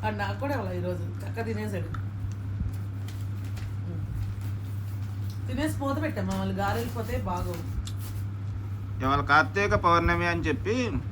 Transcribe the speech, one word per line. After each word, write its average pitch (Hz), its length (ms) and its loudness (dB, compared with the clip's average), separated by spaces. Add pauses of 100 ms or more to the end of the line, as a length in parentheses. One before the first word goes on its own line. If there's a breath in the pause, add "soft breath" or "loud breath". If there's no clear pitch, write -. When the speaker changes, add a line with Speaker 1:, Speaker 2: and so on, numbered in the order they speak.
Speaker 1:
ఆడు 220 180 2
నాకు - 160 -2
కూడా 277 180 0
ఇవ్వాలి 185 240 -2
ఈరోజు, 175 220 -2 (180)
చక్కగా - 280 -4
తినేసాడు. 202 400 -2 (2000)
ఉమ్. - 160 -4 (1400)
తినేసి 285 340 0
మూత 277 220 0
పెట్టాం, 196 240 0
మమ్మల్ని 190 340 0
గారెళ్ళిపోతే 233 560 0 (140)
బాగోదు. 175 320 -2 (1400)
Speaker 2:
ఇవాళ 139 180 4 (100)
కార్తీక 196 440 6 (120)
పౌర్ణమి 170 460 6
అని 165 160 2
చెప్పి 185 280 2 (340)